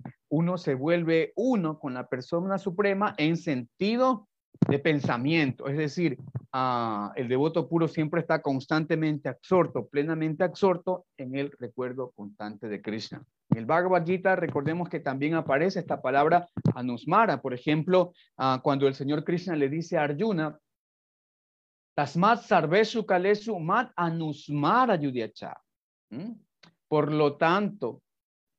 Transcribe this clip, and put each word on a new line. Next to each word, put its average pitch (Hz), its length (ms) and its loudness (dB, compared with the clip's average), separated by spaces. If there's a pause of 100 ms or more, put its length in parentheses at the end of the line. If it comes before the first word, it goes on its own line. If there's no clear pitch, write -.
(280)
uno 170 280 0
se 151 200 -2
vuelve 165 580 2
uno 190 460 0
con 127 140 -6
la 127 120 -8
persona 170 520 -2
suprema 196 580 0
en 156 200 2
sentido 196 920 0 (400)
de 143 100 2
pensamiento. 143 920 0
Es 139 80 -2
decir, 151 420 -2 (340)
ah, 117 640 -2
el 123 120 -4
devoto 151 380 2
puro 165 220 2
siempre 160 320 -2
está 156 220 0
constantemente 151 840 0
absorto, 139 580 0
plenamente 156 580 -2
absorto 180 640 0 (100)
en 127 180 -8
el 139 240 -4
recuerdo 123 560 -8
constante 107 540 -12
de 104 140 -8
Krishna. - 420 -8 (260)
En 117 80 0
el 113 80 -6
Bhagavad 175 380 2
Gita 185 320 2
recordemos 160 520 -2
que 165 120 -8
también 143 340 -2
aparece 165 460 0
esta - 220 -6
palabra 151 440 4 (280)
anusmara. 135 640 0
Por 127 140 -6
ejemplo, 165 580 2 (240)
ah, 131 260 2
cuando 139 240 2
el 135 80 2
señor 147 300 -2
Krishna 175 320 -2
le 139 120 2
dice 160 280 -4
a 151 60 2
Arjuna, 156 560 -2 (1400)
"Tasmat 180 460 2
sarveshu 202 640 2
kalesu 208 520 0
mat 202 380 0
anusmara 165 1000 0
yudiacha". 123 600 -6 (540)
¿Mm? 175 220 -12 (540)
Por 147 260 2
lo 147 240 2
tanto, 170 640 0 (560)